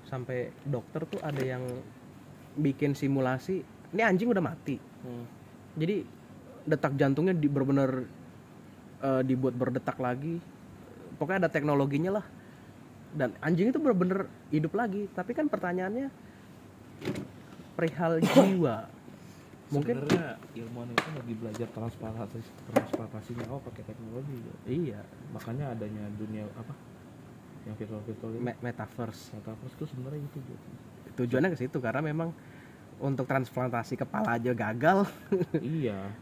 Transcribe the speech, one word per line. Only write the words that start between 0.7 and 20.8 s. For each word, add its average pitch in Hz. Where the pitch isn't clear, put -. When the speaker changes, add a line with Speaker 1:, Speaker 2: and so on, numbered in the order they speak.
Speaker 1:
tuh -
ada 143
yang 127
bikin 143
simulasi, 139
ini 214
anjing 202
udah 190
mati. 147
Speaker 2:
Hmm. 120
Speaker 1:
Jadi 175
detak 143
jantungnya 143
di-, 156
bener-bener, 135
eh, 131
dibuat 131
berdetak 123
lagi. 139
Pokoknya 175
ada -
teknologinya 147
lah. -
Dan 127
anjing 180
itu 294
bener-bener 190
hidup 156
lagi. 202
Tapi 185
kan 302
pertanyaannya, 202
perihal 165
<coughs> -
jiwa. 180
Mungkin 143
Speaker 2:
Sebenarnya 147
ilmuwan 120